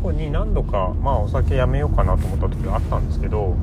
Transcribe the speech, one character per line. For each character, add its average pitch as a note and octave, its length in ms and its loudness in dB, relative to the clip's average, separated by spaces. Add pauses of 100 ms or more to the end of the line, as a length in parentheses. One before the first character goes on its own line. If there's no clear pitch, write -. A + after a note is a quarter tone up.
去 - 120 -2
に D3+ 180 -2
何 G3 220 0
度 C#3+ 100 0
か、 F#2 300 -2 (100)
ま C3+ 100 2
あ、 A#2+ 60 0
お G2+ 80 0
酒 C3+ 280 0
や B2+ 120 4
め C3+ 120 2
よ D3 120 0
う - 40 0
か G2+ 100 4
な F#2 120 4
と - 100 0
思 F#2+ 100 -2
っ - 20 -2
た F#2+ 80 0
時 F2+ 180 -2
が F#2 100 -2
あ - 20 0
っ - 60 0
た - 160 -2
ん - 80 0
で - 60 -2
す - 60 -2
け - 80 -2
ど G2+ 360 0